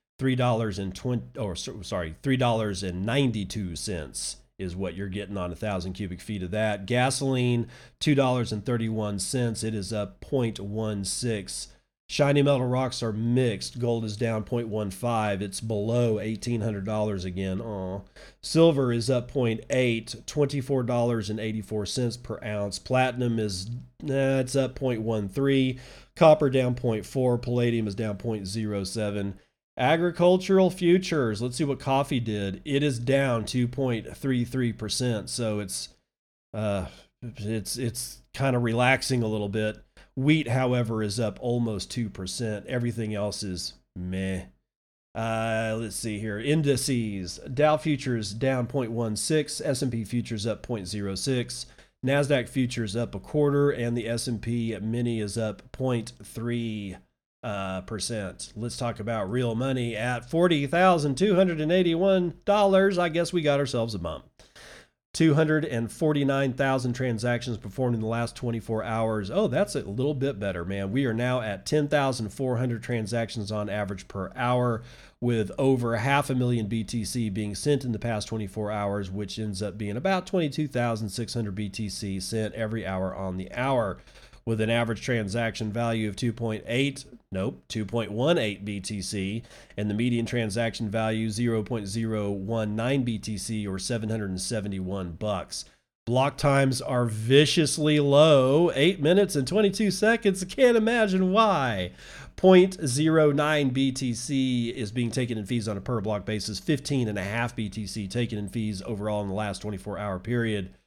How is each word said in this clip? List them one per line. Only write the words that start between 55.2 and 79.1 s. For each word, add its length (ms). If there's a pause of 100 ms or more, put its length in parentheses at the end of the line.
is 160
up 340
point 420 (120)
three, 720 (460)
uh, 400
percent. 760
Let's 220
talk 200
about 320
real 240
money 420
at 340
forty 360
thousand 500
two 180
hundred 260
and 100
eighty-one 760
dollars. 500
I 140
guess 240
we 80
got 180
ourselves 340
a 40
bump. 260 (920)
Two 180
hundred 320
and 260
forty-nine 640
thousand 400
transactions 640
performed 380
in 80
the 40
last 300
twenty-four 480
hours. 460
Oh, 160
that's 280
a 60
little 320
bit 260
better, 240
man. 300
We 140
are 80
now 260
at 240
ten 240
thousand 420
four 280
hundred 240
transactions 680
on 200
average 380
per 280
hour, 460 (400)
with 340
over 400
half 320
a 60
million 320
B 180
T 180
C 280
being 240
sent 280
in 100
the 60
past 300
twenty-four 420
hours, 400